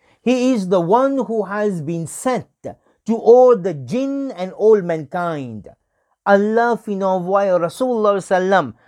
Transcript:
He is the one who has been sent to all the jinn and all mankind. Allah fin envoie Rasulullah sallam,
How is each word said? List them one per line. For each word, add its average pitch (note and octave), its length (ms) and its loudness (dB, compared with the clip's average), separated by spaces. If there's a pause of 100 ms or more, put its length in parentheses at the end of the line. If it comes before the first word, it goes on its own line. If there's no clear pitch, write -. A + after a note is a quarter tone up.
(240)
He B3 300 2
is F#3+ 140 -4
the F#3 60 0
one A#3 440 2
who A3 260 -4
has G3 380 -4
been E3 240 -6
sent B3+ 400 -4 (580)
to A3+ 120 -2
all A#3+ 440 6
the F3 140 -4 (100)
jinn C4+ 540 -6
and F#3 180 -8
all G#3+ 260 4
mankind. D#3+ 920 -6 (500)
Allah G#3+ 560 2
fin G3 220 -8
envoie F#3+ 560 0
Rasulullah G#3 600 -2
sallam, F#3 520 0 (160)